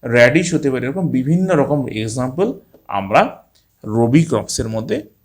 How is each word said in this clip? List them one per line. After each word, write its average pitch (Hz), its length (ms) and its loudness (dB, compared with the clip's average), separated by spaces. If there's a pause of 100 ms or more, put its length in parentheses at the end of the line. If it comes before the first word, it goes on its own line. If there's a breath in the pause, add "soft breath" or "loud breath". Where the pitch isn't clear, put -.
(140)
র্যাডিশ 131 400 6
হতে 135 180 0
পারে, 127 140 -4
এরকম 175 180 -4 (120)
বিভিন্ন 165 320 0 (120)
রকম 139 180 0 (220)
এক্সাম্পল 127 460 -4 (520)
আমরা 101 240 2 (760)
রবি 120 340 4
ক্রপসের 113 440 -4
মধ্যে 113 220 -4 (280)